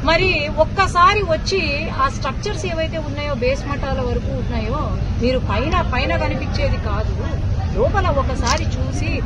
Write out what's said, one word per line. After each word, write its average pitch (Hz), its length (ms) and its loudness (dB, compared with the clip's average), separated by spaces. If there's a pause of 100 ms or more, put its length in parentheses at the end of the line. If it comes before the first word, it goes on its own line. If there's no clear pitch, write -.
మరి 320 540 2
ఒక్కసారి 381 640 4
వచ్చి 320 680 0
ఆ 269 180 0
స్ట్రక్చర్స్ - 580 -4
ఏవైతే 320 320 -2
ఉన్నాయో, 294 360 -4
బేస్ 254 320 0
మట్టాల 269 340 0
వరకు - 320 0
ఉన్నాయో, 247 640 -2 (260)
మీరు 254 160 2
పైన, 285 420 0 (140)
పైన 285 220 0
కనిపించేది 294 600 0
కాదు, - 400 -2 (600)
లోపల 370 300 2
ఒకసారి 277 560 0
చూసి 269 600 -2